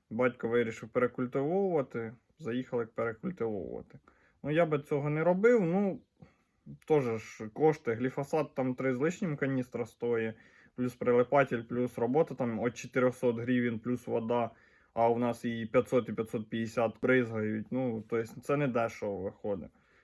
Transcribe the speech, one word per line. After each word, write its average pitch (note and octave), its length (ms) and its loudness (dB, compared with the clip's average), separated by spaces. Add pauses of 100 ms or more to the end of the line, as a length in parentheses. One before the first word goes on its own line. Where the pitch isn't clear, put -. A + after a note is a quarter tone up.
Батько B2 380 -2
вирішив A2+ 420 -2
перекультивовувати, C3 1200 -2 (260)
заїхали B2 460 -4
перекультивовувати. A2 1160 -6 (440)
Ну, C#3+ 80 -4
я E3 140 4
би D3+ 140 0
цього C#3+ 300 -2
не D#3 140 0
робив, G3+ 420 6
ну, F#3 340 0 (880)
теж D3 160 4
ж A2+ 460 -6
кошти, D3 440 2
гліфосат C3 640 -2
там C3 200 0
три B2+ 200 0
з B2 40 -4
лишнім D#3+ 380 -2
каністра B2+ 480 -2
стоїть, A2+ 500 -2 (400)
плюс B2 200 -4
прилипатель, B2 640 4
плюс B2 360 -4
робота B2+ 380 0
там A#2 280 -2
від B2 140 -4
чотирьохсот B2 600 0
гривень, A#2+ 400 0
плюс B2 280 -6
вода, A#2 420 0 (440)
а A#2 160 6
у A#2 100 4
нас A#2+ 260 0
і A2+ 260 -4
п'ятсот, B2 380 2
і A2 40 -6
п'ятсот A2 360 -4
п'ятдесят A2+ 520 -2
бризгають, A2+ 720 2
ну, B2 300 -2
то A#2 160 -4
есть A2+ 260 -6
це C#3+ 140 0
не D3 100 0
дешево A2 500 -2
виходить. G2 540 -6 (320)